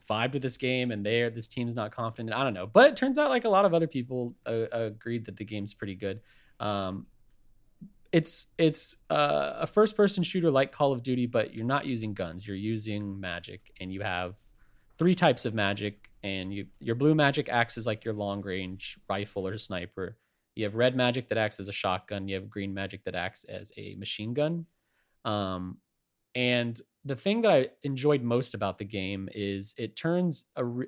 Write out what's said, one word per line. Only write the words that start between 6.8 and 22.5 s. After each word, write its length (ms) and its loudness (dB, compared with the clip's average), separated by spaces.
it's, 360 2
it's, 380 2
uh, 500 2
a 80 -2
first-person 560 4
shooter 260 2
like 220 4
Call 220 2
of 100 -4
Duty, 220 0
but 280 0
you're 120 -6
not 200 0
using 280 -2
guns. 340 -6
You're 80 -6
using 640 -4
magic, 600 -10
and 120 -8
you 100 -6
have 360 -4
three 160 6
types 320 4
of 80 -2
magic, 560 -2
and 300 -4
you, 140 -8
your 160 -2
blue 200 4
magic 340 4
acts 280 0
as, 80 -8
like, 200 -2
your 80 -2
long-range 840 -6
rifle 380 -4
or 100 -6
sniper. 600 -6
You 80 -4
have 120 -2
red 200 4
magic 340 2
that 80 0
acts 220 0
as 100 -8
a 40 -8
shotgun. 540 -2
You 80 -4
have 140 -8
green 240 -6